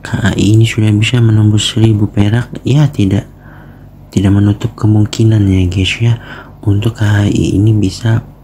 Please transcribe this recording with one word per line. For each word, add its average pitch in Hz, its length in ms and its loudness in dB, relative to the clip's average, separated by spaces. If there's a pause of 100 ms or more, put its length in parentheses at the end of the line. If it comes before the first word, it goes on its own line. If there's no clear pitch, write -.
K - 20 -12 (140)
A 104 160 -2
I 101 160 2
ini 113 160 4
sudah 107 240 0
bisa 110 240 0
menembus 107 560 2
seribu 110 320 2
perak, 104 560 -2
ya, 143 320 2
tidak, 98 320 0 (880)
tidak 98 240 0
menutup 101 400 -2
kemungkinan 107 720 2
ya, 95 160 2
guys, 92 320 -2
ya, 117 240 0 (400)
untuk 104 400 -2
K - 0 -
A 104 240 0
I 92 320 0
ini 107 160 2
bisa 107 480 -2 (220)